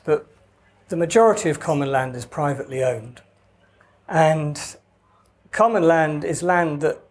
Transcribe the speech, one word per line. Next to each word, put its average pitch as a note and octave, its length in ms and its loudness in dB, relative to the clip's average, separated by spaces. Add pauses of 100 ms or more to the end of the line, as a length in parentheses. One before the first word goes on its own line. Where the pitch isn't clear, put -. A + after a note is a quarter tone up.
but D3+ 220 0 (600)
the F#3 60 -6
majority G3+ 540 2
of D3+ 100 -2
common C#3+ 320 -2
land C3 240 -2
is A#2+ 100 -12
privately C3+ 580 -4
owned. B2 380 -4 (840)
And D#3 540 0 (920)
common G#3+ 320 2
land D#3+ 400 2
is E3+ 200 -4
land E3+ 380 0
that - 180 -2 (100)